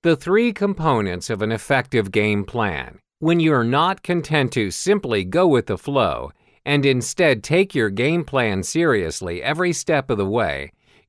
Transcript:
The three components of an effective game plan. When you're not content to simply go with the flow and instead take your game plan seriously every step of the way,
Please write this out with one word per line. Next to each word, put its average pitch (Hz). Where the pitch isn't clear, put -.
The 165
three 214
components 139
of 104
an 107
effective 113
game 104
plan. 87
When 170
you're 147
not 156
content 156
to 104
simply 123
go 170
with 127
the 95
flow 90
and 143
instead 131
take 190
your 110
game 143
plan 110
seriously 92
every 165
step 147
of 113
the 98
way, 82